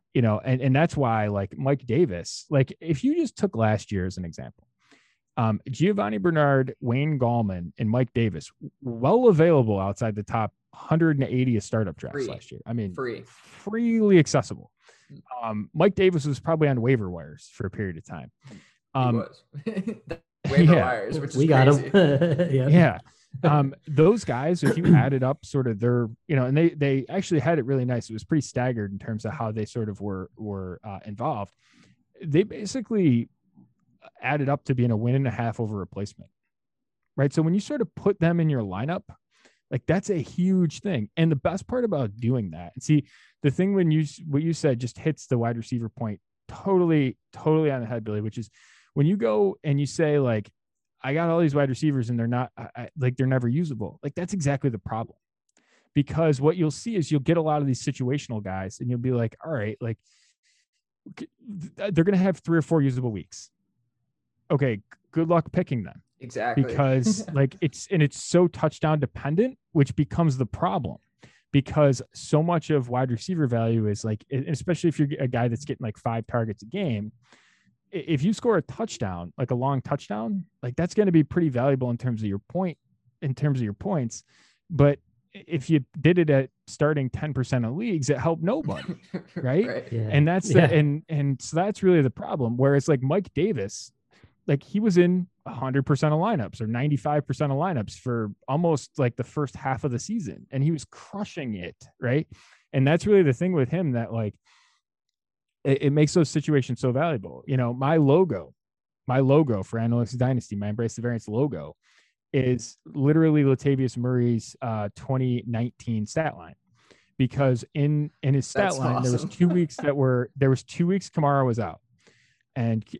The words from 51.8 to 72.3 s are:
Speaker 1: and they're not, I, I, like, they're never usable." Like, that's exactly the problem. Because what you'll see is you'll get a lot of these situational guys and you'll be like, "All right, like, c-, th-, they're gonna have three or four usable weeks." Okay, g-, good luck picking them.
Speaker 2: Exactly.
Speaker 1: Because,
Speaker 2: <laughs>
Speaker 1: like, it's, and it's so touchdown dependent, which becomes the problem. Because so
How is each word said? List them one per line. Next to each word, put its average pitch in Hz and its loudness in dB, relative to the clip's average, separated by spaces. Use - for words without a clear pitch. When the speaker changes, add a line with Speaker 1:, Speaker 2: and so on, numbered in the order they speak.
Speaker 1:
and 120 -2
they're 117 0
not, 123 -2
I, 113 -14
I, 120 -12
like, 127 0
they're 127 0
never 131 2
usable." 123 -4
Like, 143 -8
that's 175 -8
exactly 143 0
the 113 -6
problem. - -8
Because 147 2
what 160 4
you'll 160 2
see 226 -6
is 156 -2
you'll 151 2
get 160 2
a 165 0
lot 151 0
of 139 0
these 127 -2
situational 127 -4
guys 95 -8
and 123 -6
you'll 123 -2
be 127 -2
like, 117 -2
"All 160 -8
right, 107 -4
like, 113 -6
c-, - -14
th-, 202 -4
they're 165 4
gonna 196 4
have 185 2
three 170 0
or 156 4
four 160 2
usable 127 0
weeks." - -12
Okay, 131 2
g-, 101 -12
good 165 0
luck 170 2
picking 139 -2
them. - -14
Speaker 2:
Exactly. 123 0
Speaker 1:
Because, 135 0
Speaker 2:
<laughs> 156 -10
Speaker 1:
like, 139 2
it's, - -4
and 170 4
it's - -2
so 175 4
touchdown 156 -2
dependent, 165 -2
which 143 2
becomes 151 0
the 131 0
problem. 165 -4
Because 139 4
so - 0